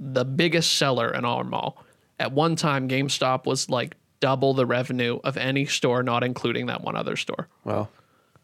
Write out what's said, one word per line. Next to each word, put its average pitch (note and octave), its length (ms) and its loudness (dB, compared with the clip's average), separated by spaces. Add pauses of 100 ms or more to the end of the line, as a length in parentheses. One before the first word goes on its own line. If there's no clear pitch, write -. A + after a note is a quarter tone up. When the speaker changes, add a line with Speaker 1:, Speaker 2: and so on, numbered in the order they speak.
Speaker 1:
the C3 240 0
biggest E3 500 2
seller B2 380 2
in B2+ 100 -2
our B2 220 0
mall, A#2+ 400 -6 (340)
at A#2+ 120 -2
one D#3+ 240 2
time, C#3 340 0
GameStop C3 560 0
was, C3 240 -2
like, B2 260 -2 (240)
double C3+ 340 4
the C3 120 2
revenue B2 580 0
of C3+ 140 -2
any C3+ 280 0
store, B2+ 380 2
not A#2+ 200 2
including B2 440 -2
that - 160 -6
one - 120 -4
other - 200 -4
store. - 320 -6 (160)
Speaker 2:
Wow. G#2+ 240 -2 (560)